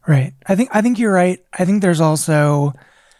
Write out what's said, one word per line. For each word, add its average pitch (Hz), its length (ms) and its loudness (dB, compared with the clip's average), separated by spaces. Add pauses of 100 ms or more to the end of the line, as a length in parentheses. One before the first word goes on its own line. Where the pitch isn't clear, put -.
Right. 139 280 0 (120)
I 196 100 -2
think, 247 180 0
I 214 80 0
think 240 160 0
you're 220 140 0
right. 180 280 0 (180)
I 185 60 -2
think 196 180 0
there's 175 180 0
also 147 720 0 (460)